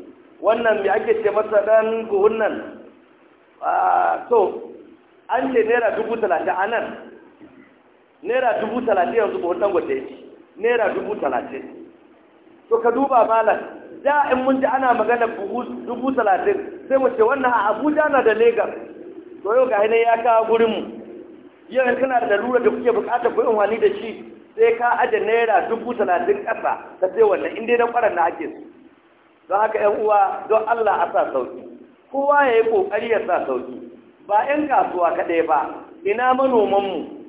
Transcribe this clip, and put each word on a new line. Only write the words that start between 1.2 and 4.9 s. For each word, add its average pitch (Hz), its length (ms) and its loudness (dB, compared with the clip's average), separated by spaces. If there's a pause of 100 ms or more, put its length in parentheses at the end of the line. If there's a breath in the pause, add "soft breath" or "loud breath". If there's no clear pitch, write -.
ce 202 100 2
masa 214 320 0
dan 220 400 2
buhun 208 320 2
nan? - 400 -4 (840)
Ah, 175 680 0
to, - 420 0 (580)